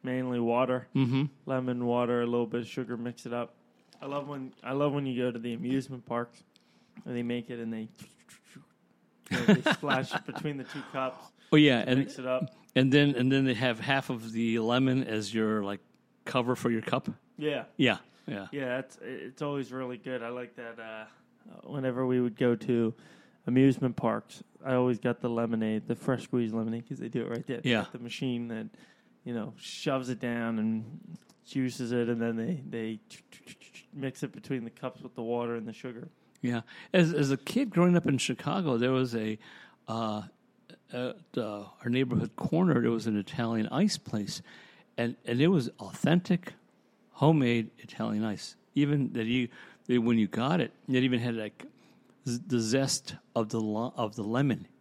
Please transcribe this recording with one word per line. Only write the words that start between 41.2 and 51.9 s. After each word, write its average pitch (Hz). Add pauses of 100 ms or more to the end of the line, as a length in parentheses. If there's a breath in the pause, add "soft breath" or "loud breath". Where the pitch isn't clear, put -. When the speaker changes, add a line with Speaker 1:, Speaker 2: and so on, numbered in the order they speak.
Speaker 2:
uh, 107 (200)
our 120
neighborhood 123
corner, 160
there 117
was 113
an 107
Italian 113
ice 196
place, - (560 loud breath)
and, 120 (100)
and 123
it 160
was 151 (100)
authentic, 175 (600)
homemade 127
Italian 110
ice. 107 (200)
Even 143
that 117
you, 120 (400 loud breath)
that 123
when 117
you 107
got 143
it, 117 (160)
it 127
even 123
had, 120
like, 107 (640 soft breath)